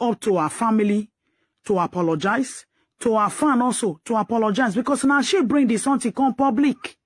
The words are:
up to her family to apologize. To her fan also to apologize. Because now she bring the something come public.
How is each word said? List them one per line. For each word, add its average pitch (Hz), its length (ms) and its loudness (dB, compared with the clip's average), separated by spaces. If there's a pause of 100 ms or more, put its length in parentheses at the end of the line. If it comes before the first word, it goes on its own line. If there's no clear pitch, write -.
up 233 200 -2
to 196 180 0
her 151 100 0
family 214 600 0 (560)
to 196 140 0
apologize. 175 880 -2 (340)
To 226 160 0
her 208 140 2
fan 269 320 0
also 220 420 -2
to 226 120 -2
apologize. 220 580 0
Because 262 300 -2
now 277 180 2
she 381 200 0
bring 262 240 2
the 220 100 2
something 254 360 -2
come 262 220 0
public. 269 720 0